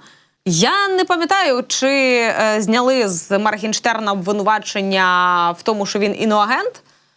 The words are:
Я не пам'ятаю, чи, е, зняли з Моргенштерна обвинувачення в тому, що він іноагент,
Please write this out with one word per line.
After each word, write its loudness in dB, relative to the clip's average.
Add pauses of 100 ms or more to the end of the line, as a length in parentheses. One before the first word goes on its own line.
(440)
Я 2
не 2
пам'ятаю, 0
чи, -2
е, 2
зняли 2
з -2
Моргенштерна -2
обвинувачення 0
в -20
тому, -2
що -4
він 0
іноагент, 0 (340)